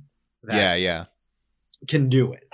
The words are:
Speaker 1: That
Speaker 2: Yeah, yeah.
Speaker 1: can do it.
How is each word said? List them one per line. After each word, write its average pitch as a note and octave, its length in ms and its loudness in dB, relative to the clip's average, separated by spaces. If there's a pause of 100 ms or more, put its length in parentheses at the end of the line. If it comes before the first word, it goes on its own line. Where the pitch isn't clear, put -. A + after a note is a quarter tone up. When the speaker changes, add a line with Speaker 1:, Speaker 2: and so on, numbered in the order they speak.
(440)
Speaker 1:
That A2 140 -6
Speaker 2:
Yeah, F#2 180 2
yeah. F2 300 -2 (840)
Speaker 1:
can C#3 220 0
do B2+ 240 2
it. - 200 -20